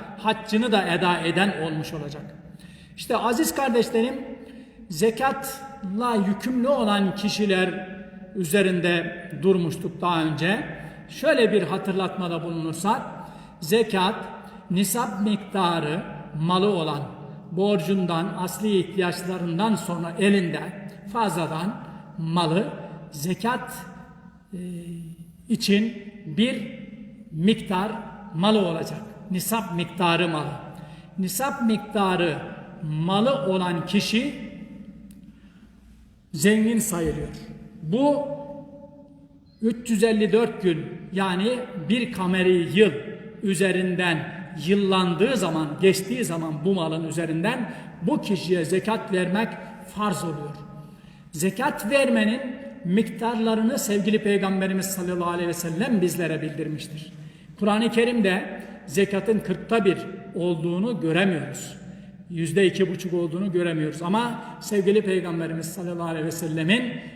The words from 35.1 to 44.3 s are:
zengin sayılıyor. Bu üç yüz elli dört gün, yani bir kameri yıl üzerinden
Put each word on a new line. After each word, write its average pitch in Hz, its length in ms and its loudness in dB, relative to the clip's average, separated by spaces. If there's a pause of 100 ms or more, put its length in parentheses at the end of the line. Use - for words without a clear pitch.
zengin 214 460 4
sayılıyor. 156 500 -2 (540)
Bu 277 460 2 (1300)
üç 226 280 0
yüz 226 140 4
elli 214 280 4
dört 226 300 2
gün, 170 240 2 (260)
yani 196 460 0 (300)
bir 233 240 0
kameri 180 680 2
yıl 202 140 8 (500)
üzerinden 180 760 2 (480)